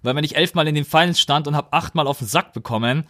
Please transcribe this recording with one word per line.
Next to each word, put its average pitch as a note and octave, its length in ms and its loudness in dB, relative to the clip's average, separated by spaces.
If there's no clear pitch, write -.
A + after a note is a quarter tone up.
Weil B2+ 140 0
wenn D3+ 80 -2
ich D3+ 120 -2
elfmal D#3+ 320 2
in D#3 80 0
den D3 100 0
Finals E3+ 360 2
stand C#3+ 260 0
und D3 80 0
hab - 180 -4
achtmal D#3+ 340 0
auf C#3 100 -2
den A#2 100 -8
Sack E3 260 -2
bekommen, A#2+ 560 -2